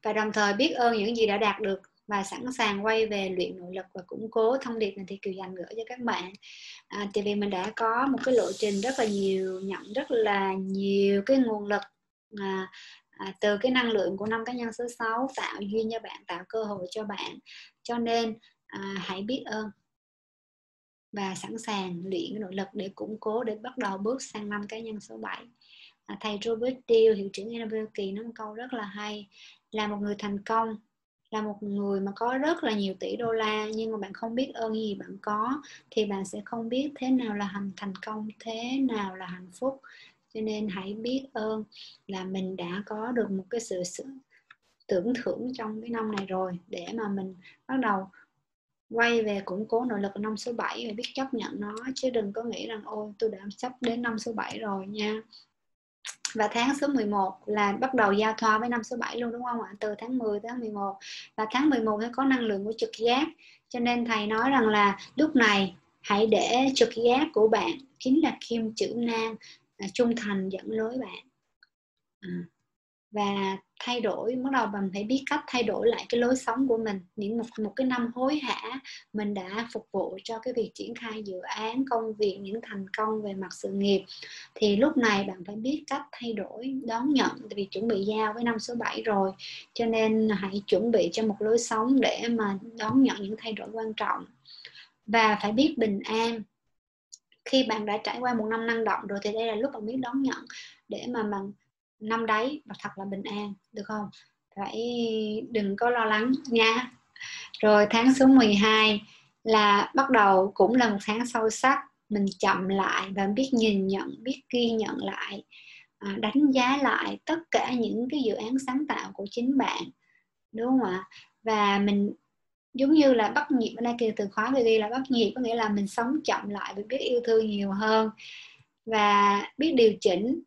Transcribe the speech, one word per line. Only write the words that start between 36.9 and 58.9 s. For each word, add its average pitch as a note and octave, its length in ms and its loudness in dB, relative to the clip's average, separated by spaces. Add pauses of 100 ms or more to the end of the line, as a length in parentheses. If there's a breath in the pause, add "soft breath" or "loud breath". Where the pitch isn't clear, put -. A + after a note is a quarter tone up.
thế B3+ 160 -4
nào A#3 260 2
là G3+ 80 -2
hành, G3 320 -6
thành G3+ 160 -6 (140)
công, G#3+ 220 -6 (120)
thế A#3 380 -6
nào G#3+ 380 0
là F#3 100 -12
hạnh F3+ 260 -12
phúc." C4+ 280 -4 (540 loud breath)
Cho A3 60 -6
nên G#3+ 280 -4
hãy F#3+ 260 -8
biết B3+ 380 -4
ơn A3 320 -4 (420 loud breath)
là F#3+ 180 -6
mình F#3+ 320 -4
đã F3+ 300 -6
có A3 260 -6
được G#3+ 180 0
một F#3+ 200 -4
cái A#3 100 -4
sự, F#3 240 -6
sự - 200 -10 (840 soft breath)
tưởng G3 260 0 (120)
thưởng G#3 300 -4
trong A3 260 -8
cái A#3 100 -12
năm A3 260 -4
này G3 100 -4
rồi, F#3 320 -4 (100)
để F3 260 -10
mà A3 140 -4
mình F#3+ 260 -6 (320 loud breath)
bắt C4+ 140 -4
đầu G3 280 0 (840 soft breath)
quay A#3 320 2
về G3+ 220 -2
củng G#3 240 -6
cố A#3 160 0
nội G#3+ 160 -2
lực G3+ 140 -2
của G3+ 60 -8
năm G#3+ 160 -4
số A#3+ 160 -8
bảy A3+ 360 -4
và G#3 60 -8
biết A#3+ 100 -8 (100)
chấp C4+ 200 -4
nhận G3+ 260 -6
nó, G#3 140 -6 (200)
chứ C4 160 -2
đừng G#3 220 -2
có A3+ 100 -6
nghĩ G#3+ 240 -6
rằng A3 180 -8
"Ôi, G#3+ 340 -10
tôi A3 120 0
đã G3 80 -10 (200)
sắp B3+ 220 -6
đến A#3+ 220 -2
năm A3+ 160 -2
số A#3 140 -6
bảy G#3+ 260 -6
rồi" G3 280 -6
nha. G#3+ 340 -4 (1120 loud breath)
Và G#3+ 140 2
tháng A#3+ 300 0
số C#4+ 100 0
mười A#3+ 180 2
một G3 260 0 (140)
là G#3 260 2
bắt C4 220 -2
đầu G#3 180 6
giao G#3+ 260 2
thoa G#3+ 200 4
với A#3+ 100 -2
năm A#3+ 160 -2
số B3 120 -8